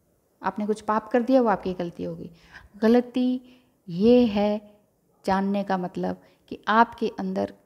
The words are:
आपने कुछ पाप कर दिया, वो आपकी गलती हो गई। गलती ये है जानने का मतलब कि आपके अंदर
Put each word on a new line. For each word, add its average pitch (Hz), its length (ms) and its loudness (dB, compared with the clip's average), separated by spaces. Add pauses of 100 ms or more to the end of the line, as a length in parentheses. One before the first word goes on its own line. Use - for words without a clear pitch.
(440)
आपने 208 220 -6
कुछ 208 160 -4
पाप 220 260 -2
कर 240 160 0
दिया, 262 180 4
वो 233 80 2
आपकी 185 240 -2
गलती 180 300 -8
हो 170 120 -8
गई। - 160 -16 (500)
गलती 247 600 2 (480)
ये 233 360 4
है 208 460 -2 (540)
जानने 196 380 -2
का 196 140 -4
मतलब 180 440 -6 (260)
कि - 200 -14
आपके 226 520 0
अंदर 196 340 -6 (120)